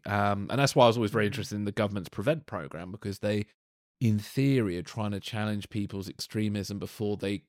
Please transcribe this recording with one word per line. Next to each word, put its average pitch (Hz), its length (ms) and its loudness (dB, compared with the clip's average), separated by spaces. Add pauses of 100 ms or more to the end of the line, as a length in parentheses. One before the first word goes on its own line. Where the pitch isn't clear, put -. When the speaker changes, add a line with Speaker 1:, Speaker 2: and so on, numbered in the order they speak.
Speaker 1:
Um, 101 440 2
and 120 100 0
that's 139 160 4
why 135 80 10
I 120 40 10
was 113 100 6
always 107 140 2
very 107 140 2
Speaker 2:
Mm-hmm. - 0 -
Speaker 1:
interested 104 300 -4
in 104 100 -2
the 101 60 -4
government's 101 380 -2
Prevent 139 360 -2
program, 87 460 -10
because 101 280 -8
they, 104 260 0 (540)
in 110 180 4
theory, 117 600 2
are 90 40 -4
trying 104 300 -4
to 98 80 -4
challenge 107 500 -4
people's 98 380 -4
extremism 104 720 -4
before 104 360 -4
they 98 320 -4